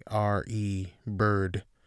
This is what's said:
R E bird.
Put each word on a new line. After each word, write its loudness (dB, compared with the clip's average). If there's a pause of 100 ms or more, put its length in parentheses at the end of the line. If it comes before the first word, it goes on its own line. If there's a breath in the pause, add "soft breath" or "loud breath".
R 0
E -4 (180)
bird. 2 (220)